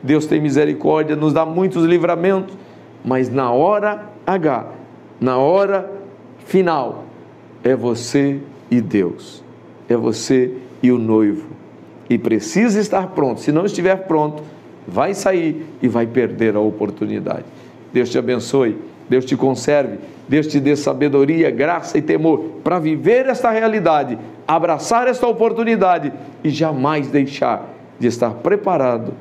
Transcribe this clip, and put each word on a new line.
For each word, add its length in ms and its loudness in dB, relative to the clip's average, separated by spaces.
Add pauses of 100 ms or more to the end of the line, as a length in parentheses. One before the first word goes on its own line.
Deus 240 2
tem 120 2
misericórdia, 760 0
nos 180 0
dá 100 2
muitos 420 0
livramentos, 680 0 (480)
mas 280 0
na 200 0
hora 540 0 (220)
H, 400 0 (520)
na 200 0
hora 500 2 (560)
final, 600 0 (580)
é 120 4
você 640 -2 (300)
e 100 2
Deus, 640 -4 (440)
é 80 2
você 580 0 (300)
e 80 6
o 80 2
noivo, 480 2 (600)
e 100 2
precisa 640 0
estar 280 -2
pronto. 320 -2
Se 120 -2
não 140 2
estiver 300 0 (100)
pronto, 380 -2 (440)
vai 260 -2
sair 520 -2 (160)
e 60 0
vai 200 0
perder 480 0
a 40 2
oportunidade. 840 -4 (480)
Deus 160 2
te 80 -2
abençoe, 580 0 (320)
Deus 160 2
te 140 -2
conserve, 640 0 (280)
Deus 200 2
te 120 0
dê 160 2
sabedoria, 760 2
graça 460 -2
e 40 2
temor 380 2 (240)
para 160 0
viver 480 2
esta 240 2
realidade, 680 0 (300)
abraçar 600 2
esta 200 0
oportunidade 840 2 (320)
e 60 2
jamais 580 0
deixar 680 -2 (220)
de 80 0
estar 240 0
preparado 880 0